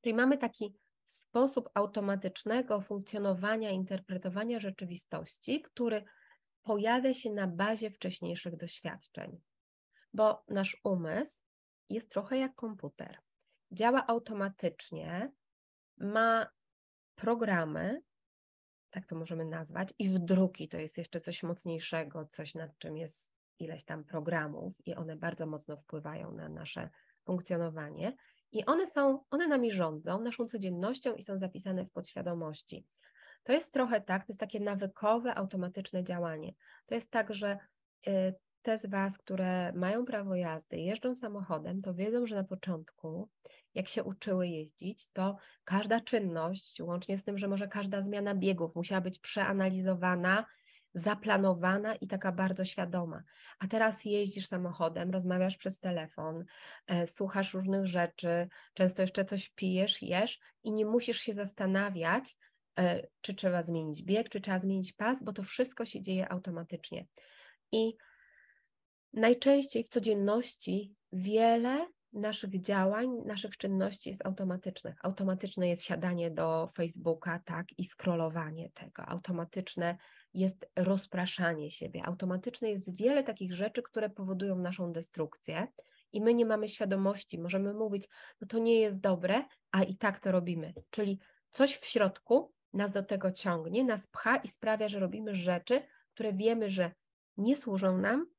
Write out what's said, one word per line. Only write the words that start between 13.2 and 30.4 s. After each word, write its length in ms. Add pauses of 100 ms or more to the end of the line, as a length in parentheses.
Działa 360
automatycznie, 1200 (680)
ma 500 (680)
programy, 840 (880)
tak 160
to 100
możemy 300
nazwać, 540
i 100
wdruki 580
to 100
jest 200
jeszcze 220
coś 240
mocniejszego, 840
coś, 300
nad 220
czym 200
jest 340 (280)
ileś 240
tam 200
programów 840
i 80
one 200
bardzo 300
mocno 320
wpływają 540
na 180
nasze 400 (340)
funkcjonowanie. 920 (360)
I 140
one 220
są, 420
one 180
nami 240
rządzą, 500
naszą 240